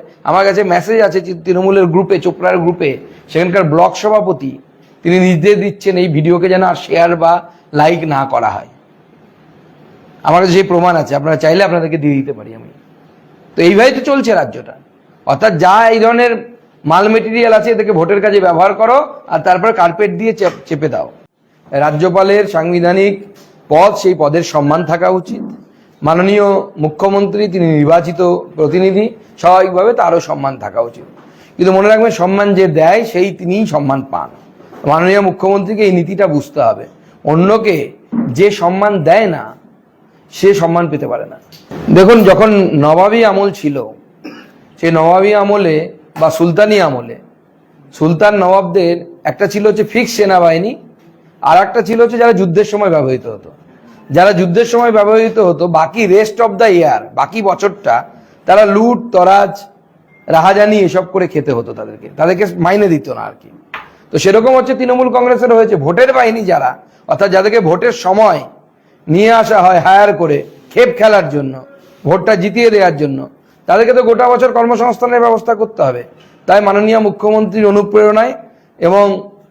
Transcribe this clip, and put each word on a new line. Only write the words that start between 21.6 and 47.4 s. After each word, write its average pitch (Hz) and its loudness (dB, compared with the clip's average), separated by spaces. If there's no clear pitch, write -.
রাজ্যপালের 180 0
সাংবিধানিক 175 -2
পদ, 190 4
সেই 185 0
পদের 156 0
সম্মান 151 -2
থাকা 170 -2
উচিত। 185 -6
মাননীয় 185 2
মুখ্যমন্ত্রী, 196 -2
তিনি 175 -2
নির্বাচিত 165 0
প্রতিনিধি, 185 0
স্বাভাবিকভাবে 185 2
তারও 170 0
সম্মান 139 -8
থাকা 104 -6
উচিত। 117 -10
কিন্তু 185 0
মনে 196 2
রাখবেন, 220 2
সম্মান 196 0
যে 190 2
দেয় 170 2
সেই 185 -4
তিনিই 185 -4
সম্মান 139 -4
পান। 78 -10
মাননীয় 180 2
মুখ্যমন্ত্রীকে 196 -2
এই 196 2
নীতিটা 185 0
বুঝতে 147 -4
হবে। 113 -2
অন্যকে 180 0
যে 160 0
সম্মান 190 -2
দেয় 190 2
না 120 -8
সে 196 2
সম্মান 170 -2
পেতে 147 -6
পারে 117 -8
না। - -18
দেখুন, 208 6
যখন 196 4
নবাবী 175 2
আমল 196 0
ছিল, 139 -8
সেই 165 0
নবাবী 175 2
আমলে 196 0
বা 160 2
সুলতানি 185 2
আমলে 120 -4